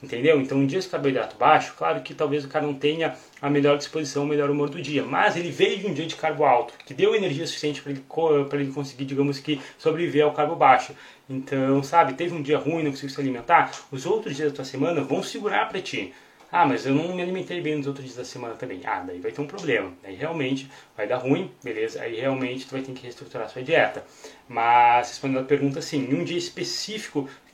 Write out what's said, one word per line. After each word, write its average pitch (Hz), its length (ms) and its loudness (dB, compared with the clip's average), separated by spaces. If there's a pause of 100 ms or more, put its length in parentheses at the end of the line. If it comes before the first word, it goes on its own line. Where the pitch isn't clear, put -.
Entendeu? 139 380 2
Então, 135 240 2
em - 20 4
dias 180 200 0
de - 60 -14
carboidrato 139 440 -2
baixo, 147 420 4
claro 160 220 -2
que - 140 -12
talvez 143 320 -2
o - 20 -12
cara 151 180 -2
não 147 80 -2
tenha 151 400 0 (280)
a 143 80 0
melhor 143 280 4
disposição, 143 460 -4
o - 20 0
melhor 147 240 2
humor 147 200 0
do 160 120 -8
dia, 139 220 -2
mas 170 320 2
ele 175 160 -4
veio 196 280 2
de 196 80 -4
um 180 60 -2
dia 147 120 -4
de 156 100 -8
carbo 151 300 0
alto, 123 280 4 (120)
que - 80 -16
deu 190 200 2
energia 165 320 -2
suficiente 147 360 -4
pra 143 100 -10
ele 135 160 -8
co-, 151 380 2
pra 143 160 -2
ele 139 100 -2
conseguir, 139 320 -8
digamos 139 360 0
que, 147 200 -2 (180)
sobreviver 156 460 2
ao 147 80 4
carbo 151 240 0
baixo. 135 400 4 (340)
Então, 135 540 2
sabe, 151 300 4
teve 175 200 -4
um 165 80 -4
dia 139 160 2
ruim, 165 260 -2
não 147 80 0
conseguiu 135 220 -10
se - 60 -6
alimentar, 135 520 2 (200)
os 127 140 -8
outros 196 320 -2
dias 147 160 0
da - 20 -14
tua 135 100 -8
semana 147 360 0
vão 180 200 -2
segurar 208 460 0
pra 190 140 -6
ti. 101 320 -8 (380)
"Ah, 175 160 6
mas 113 180 0
eu 135 80 4
não 170 220 0
me 180 60 -4
alimentei 175 400 -4
bem 151 160 -2
nos 139 100 -4
outros 139 180 -6
dias 127 120 -14
da 123 80 -10
semana 120 300 -10
também." 98 280 -10
Ah, 104 160 -2
daí 90 200 -10
vai 107 120 -6
ter 143 100 -6
um 147 60 -6
problema. 123 440 -2 (120)
Daí 98 120 -14
realmente 139 540 -4 (260)
vai 107 120 -4
dar 123 100 0
ruim, 131 320 0 (140)
beleza? 113 380 -4
Aí 117 140 -6
realmente 131 520 -4
tu - 60 -10
vai 135 80 -6
ter 135 100 -12
que 127 100 -14
reestruturar 120 460 -12
a - 20 -14
sua 127 140 -10
dieta. 131 420 2 (420)
Mas, 120 640 6
respondendo 131 300 -2
a 131 40 0
pergunta, 139 380 2
sim, 131 260 -2
em 131 60 0
um 170 100 2
dia 170 140 -4
específico 175 920 -6 (260)